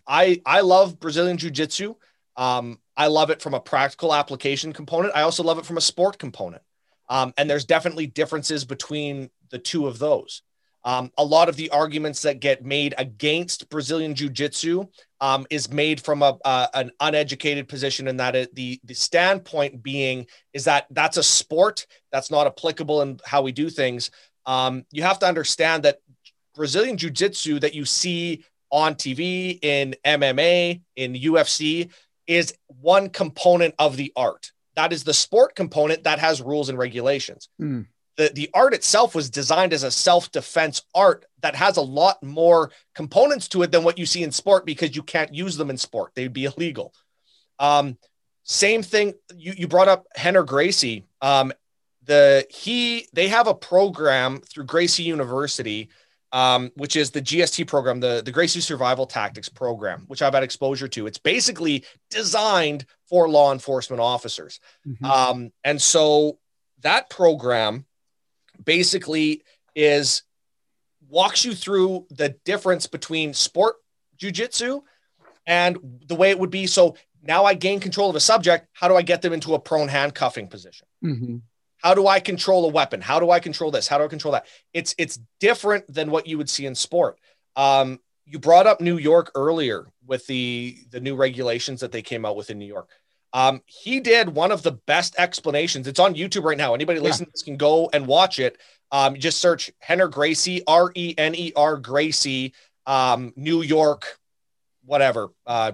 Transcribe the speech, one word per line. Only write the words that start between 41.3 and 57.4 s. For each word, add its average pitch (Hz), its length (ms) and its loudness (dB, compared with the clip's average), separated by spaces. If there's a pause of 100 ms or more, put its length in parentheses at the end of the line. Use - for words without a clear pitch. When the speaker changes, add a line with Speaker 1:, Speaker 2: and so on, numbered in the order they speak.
Speaker 1:
that 151 140 -2
has 180 240 2
a 156 40 0
lot 147 400 2
more 160 480 4 (240)
components 233 540 0
to 175 140 0
it 170 100 0
than 170 100 4
what 170 160 0
you 175 60 -6
see 170 180 -4
in 151 80 -4
sport 190 360 2
because 151 280 -4
you 147 80 -8
can't 151 320 -4
use 175 220 -6
them 143 140 -6
in 131 80 -8
sport. - 360 -6
They'd 127 180 -8
be 131 120 -6
illegal. 139 480 -8 (640)
Um, 143 380 2 (460)
same 220 400 0
thing. 208 320 -2 (200)
You, 175 220 -12
you 170 120 -6
brought 185 200 6
up 185 160 4 (100)
Henner 175 280 4
Gracie. 135 640 -2 (160)
Um, 135 300 2 (520)
the, 139 460 6
he, 233 640 -4
they 185 140 2
have 226 180 4
a 214 80 2
program 143 880 0
through - 220 -16
Gracie 170 400 0
University, 127 840 -6 (440)
um, 127 440 2
which 139 200 -6
is 147 140 0
the 143 120 -8
G 151 180 -2